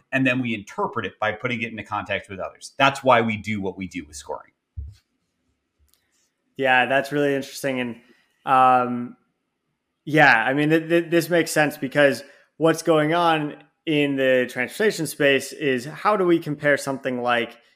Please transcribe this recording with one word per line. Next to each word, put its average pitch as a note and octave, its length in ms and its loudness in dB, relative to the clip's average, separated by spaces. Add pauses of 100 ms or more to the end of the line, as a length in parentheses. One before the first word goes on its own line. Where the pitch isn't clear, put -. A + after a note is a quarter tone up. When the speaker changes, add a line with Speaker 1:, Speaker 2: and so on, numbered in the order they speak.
(120)
Speaker 1:
and C3 160 0
then B2+ 120 0
we A#2+ 140 -4
interpret A2 540 -6
it - 120 -18
by G#2+ 120 -2
putting A#2+ 320 -8
it A2+ 80 -8
into G#2 120 -12
context G2+ 460 -8
with F#2+ 100 -12
others. - 380 -14
That's C3+ 260 2
why A#2+ 180 4
we A2 160 -4
do G#2 240 -8
what F#2 160 -8
we F#2+ 100 -8
do D#2+ 180 -12
with D2+ 120 -20
scoring. - 340 -14 (2000)
Speaker 2:
Yeah, B2+ 300 2
that's C3+ 260 0
really C#3+ 220 0
interesting. C3+ 460 -6
And, A#2+ 220 -8 (440)
um, B2+ 720 2 (840)
yeah, C#3 420 6
I C3 80 0
mean, D3+ 160 0
th-, D#3+ 180 2
th-, E3 220 0
this E3 220 0
makes D#3+ 180 2
sense D3 280 0
because C3+ 460 2 (340)
what's D#3+ 260 2
going D#3 320 2
on D#3+ 400 0 (300)
in D3 300 0
the C3 340 2
transportation D#3 560 -4
space C#3 480 0
is C3 320 -2
how G3 320 0
do F#3+ 80 0
we E3+ 140 4
compare D3 360 0
something C3 460 -4
like, A#2+ 340 -2 (200)